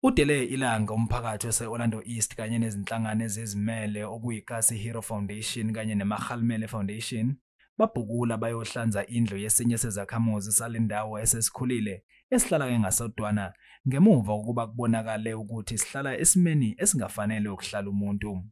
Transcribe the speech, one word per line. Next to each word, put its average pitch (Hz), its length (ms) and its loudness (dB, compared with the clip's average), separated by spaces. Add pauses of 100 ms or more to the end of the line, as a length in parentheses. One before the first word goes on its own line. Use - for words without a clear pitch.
Udele 147 420 6
Ilanga, 113 480 0
umphakathi 113 540 0
wase-Orlando 113 580 -2
East 113 300 -4
kanye 113 240 -2
nezinhlangano 110 640 0
ezizimele 104 800 -2
okuyikasi 113 760 -4
Hero 113 240 -6
Foundation 107 720 -4
kanye 110 220 -2
neMahalimele 110 720 0
Foundation 110 680 -2 (420)
babhukula 117 600 2
bayohlanza 113 680 -2
indlu 113 300 2
yesinye 113 400 2
sezakhamuzi 107 760 -2
sale 117 280 0
ndawo 107 400 0
esesikhulile 110 840 -2 (280)
esihlala 170 360 2
ke 120 120 2
ngasodwana 104 760 -2 (340)
ngemuva 135 460 6
kokuba 113 340 -2
kubonakale 113 680 -2
ukuthi 110 440 -6
sihlala 139 400 -4
esimeni 160 600 4
esingafanele 107 720 0
ukuhlala 101 400 -6
umuntu. 101 640 -2